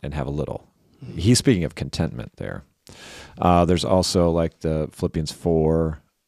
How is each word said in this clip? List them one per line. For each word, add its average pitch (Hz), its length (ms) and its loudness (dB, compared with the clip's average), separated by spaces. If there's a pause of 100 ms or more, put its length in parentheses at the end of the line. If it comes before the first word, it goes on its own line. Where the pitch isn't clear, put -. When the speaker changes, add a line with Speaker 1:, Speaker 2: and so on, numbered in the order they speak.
Speaker 1:
and 71 100 -8
have 73 140 -6
a 69 40 -4
little." - 360 -8 (380)
Speaker 2:
Mm-hmm. - 120 -14
Speaker 1:
He's 110 200 4
speaking 101 260 2
of 69 120 -4
contentment - 600 -6
there. - 260 -10 (760)
Uh, 87 280 4
there's 82 200 2
also, 90 440 2
like, 82 320 -2
the 78 300 -2
Philippians 80 400 -4
four, 80 680 0 (260)